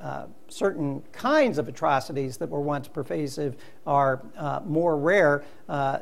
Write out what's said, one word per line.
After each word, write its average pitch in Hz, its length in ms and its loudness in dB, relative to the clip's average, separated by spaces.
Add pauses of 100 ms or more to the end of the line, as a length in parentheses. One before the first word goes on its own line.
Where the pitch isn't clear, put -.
uh, 135 240 -8 (240)
certain 147 640 -2
kinds 254 480 2
of 120 80 -2
atrocities 135 680 0
that 165 120 -4
were 151 100 -2
once 143 280 -2
pervasive 147 680 -4 (300)
are, 139 360 4 (140)
uh, 139 300 -4
more 160 320 2
rare, 147 460 4 (260)
uh, 139 320 0